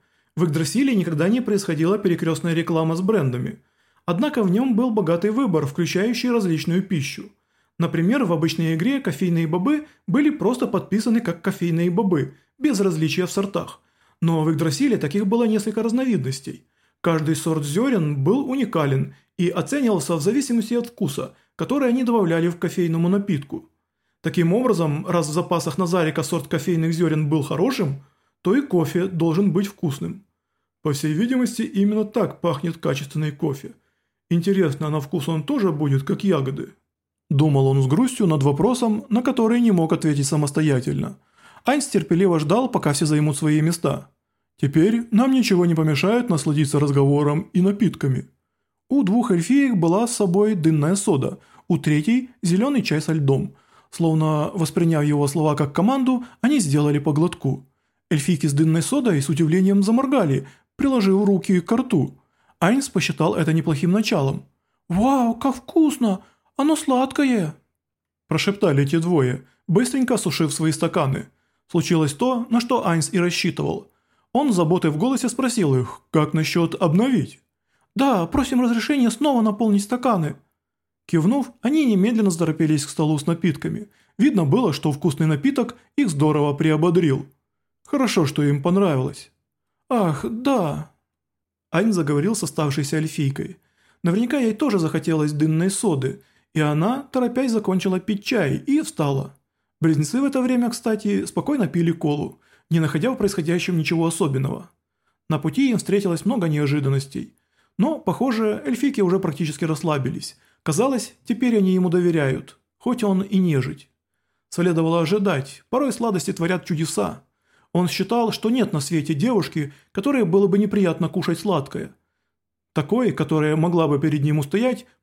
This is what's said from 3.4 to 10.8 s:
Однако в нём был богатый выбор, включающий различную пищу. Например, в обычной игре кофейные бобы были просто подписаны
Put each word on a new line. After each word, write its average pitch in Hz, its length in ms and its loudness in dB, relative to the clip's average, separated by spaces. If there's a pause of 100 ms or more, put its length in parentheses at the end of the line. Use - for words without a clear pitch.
Однако 247 380 0
в 190 80 2
нём 240 240 2
был 240 160 2
богатый 180 400 0
выбор, 202 360 0
включающий 202 640 -2
различную 180 520 0
пищу. - 480 -6 (480)
Например, 165 460 0
в 175 80 0
обычной 160 420 0
игре 247 260 -2
кофейные 170 460 -2
бобы 233 400 -2 (200)
были 285 240 2
просто 247 360 -2
подписаны 220 540 0